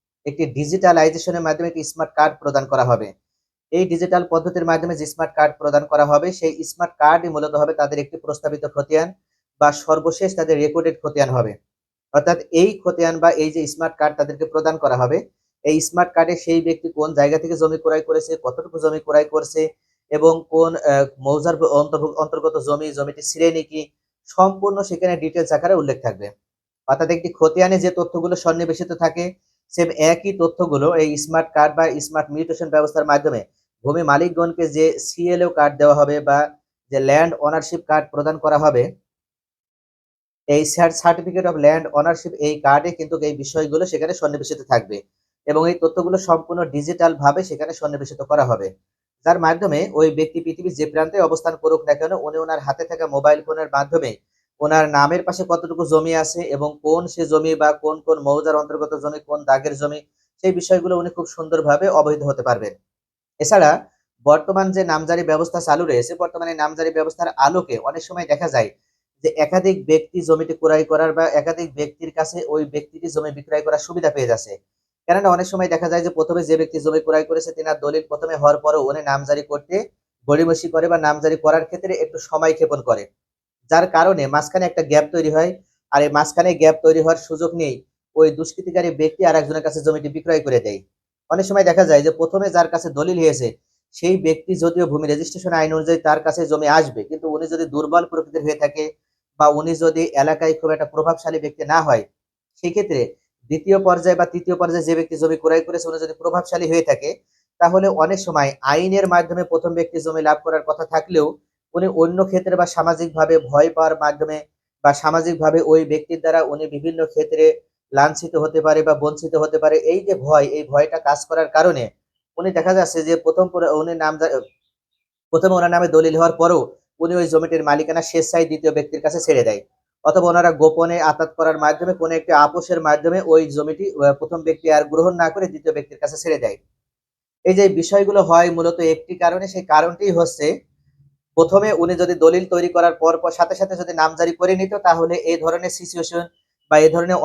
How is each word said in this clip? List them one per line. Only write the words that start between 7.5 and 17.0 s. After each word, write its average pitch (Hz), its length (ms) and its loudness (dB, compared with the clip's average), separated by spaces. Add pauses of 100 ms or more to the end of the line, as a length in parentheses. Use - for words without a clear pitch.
হবে 156 120 0
তাদের 147 300 -2
একটি 160 140 -14
প্রস্তাবিত 147 460 -8 (100)
খতিয়ান 156 340 0 (540)
বা 147 80 6 (160)
সর্বশেষ 160 440 0 (100)
তাদের 156 180 2
রেকর্ডেড 156 460 0
খতিয়ান 143 260 0
হবে। 120 220 0 (640)
অর্থাৎ 147 240 2 (240)
এই 202 180 4
খতিয়ান 170 400 -2
বা 170 100 4 (140)
এই 156 80 0
যে 160 100 -4 (120)
স্মার্ট 160 240 -6
কার্ড 151 200 0
তাদেরকে 147 360 -4
প্রদান 156 240 0
করা 135 240 0
হবে, 123 160 2 (480)
এই 151 120 2 (100)
স্মার্ট 180 260 -2
কার্ডে 165 300 0
সেই 165 180 0
ব্যক্তি 165 260 -4 (100)
কোন 156 160 -2